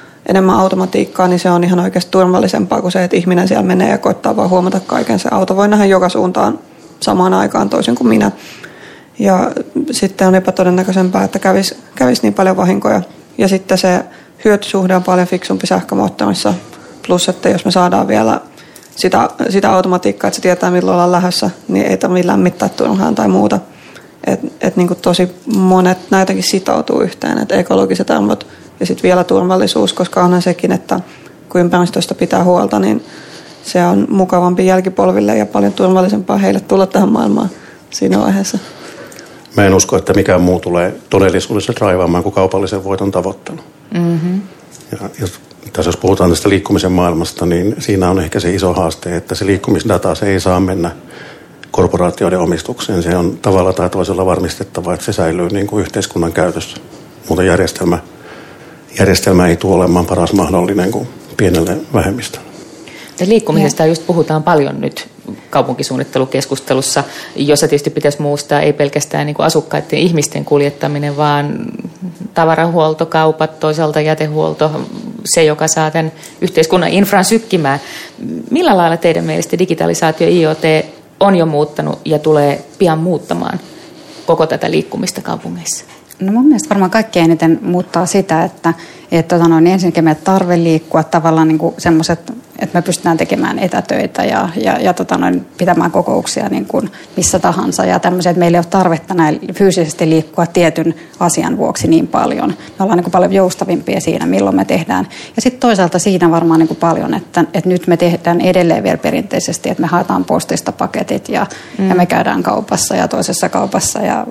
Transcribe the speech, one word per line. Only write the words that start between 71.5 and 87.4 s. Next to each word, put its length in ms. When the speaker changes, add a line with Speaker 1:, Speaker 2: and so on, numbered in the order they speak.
Speaker 3:
tavarahuolto, 720
kaupat, 540
toisaalta 400
jätehuolto, 800
se, 100
joka 240
saa 220
tämän 220
yhteiskunnan 500
infran 340
sykkimään. 560
Millä 260
lailla 200
teidän 280
mielestä 340
digitalisaatio, 680
I 180
O 80
T 100
on 160
jo 100
muuttanut 580
ja 140
tulee 460
pian 200
muuttamaan 640
koko 200
tätä 240
liikkumista 520
kaupungeissa? 600
Speaker 4:
No 120
mun 140
mielestä 220
varmaan 220
kaikkein 340
eniten 380